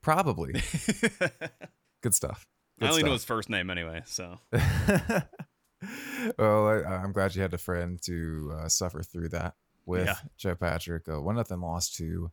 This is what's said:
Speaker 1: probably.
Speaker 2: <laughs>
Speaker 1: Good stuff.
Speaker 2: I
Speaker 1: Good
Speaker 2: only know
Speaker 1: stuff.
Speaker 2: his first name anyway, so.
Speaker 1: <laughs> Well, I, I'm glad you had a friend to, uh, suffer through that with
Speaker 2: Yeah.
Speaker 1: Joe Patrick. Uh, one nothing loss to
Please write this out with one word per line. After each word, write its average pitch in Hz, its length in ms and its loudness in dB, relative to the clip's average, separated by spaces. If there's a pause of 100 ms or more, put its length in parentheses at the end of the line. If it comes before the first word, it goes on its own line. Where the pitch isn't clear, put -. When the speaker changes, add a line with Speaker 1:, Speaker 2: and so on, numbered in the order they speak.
Speaker 1:
probably. 156 500 2
Speaker 2:
<laughs> - 1500 -2
Speaker 1:
Good 120 100 2
stuff. - 320 -2 (340)
Speaker 2:
I - 60 -2
Speaker 1:
Good 135 60 4
Speaker 2:
only 160 120 6
know 147 40 4
Speaker 1:
stuff. 139 60 4
Speaker 2:
his 117 120 -2
first 113 240 -2
name 92 220 0
anyway, 82 340 -4
so. 90 320 -10 (140)
Speaker 1:
<laughs> - 0 - (1900)
Well, 107 300 6
I, 107 160 4
I'm 95 300 -2
glad 95 220 2
you 95 60 0
had 92 120 0
a 87 40 -4
friend 87 460 -2
to, 80 500 -4
uh, 78 160 -6
suffer 87 320 0
through 85 280 -6
that 85 260 -4 (300)
with 90 220 0
Speaker 2:
Yeah. 98 80 0 (220)
Speaker 1:
Joe 92 180 -2
Patrick. 85 520 -2
Uh, 78 140 -4
one 95 140 0
nothing 98 260 -2
loss 85 300 -2
to 85 420 -4